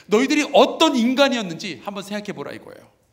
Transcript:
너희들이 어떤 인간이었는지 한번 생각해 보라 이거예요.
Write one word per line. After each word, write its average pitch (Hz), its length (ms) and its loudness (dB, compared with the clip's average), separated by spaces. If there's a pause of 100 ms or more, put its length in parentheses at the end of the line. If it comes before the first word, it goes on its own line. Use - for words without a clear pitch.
너희들이 269 460 0
어떤 285 420 4
인간이었는지 233 880 -2
한번 196 200 -10
생각해 202 300 -10
보라 139 180 -14
이거예요. - 400 -20 (220)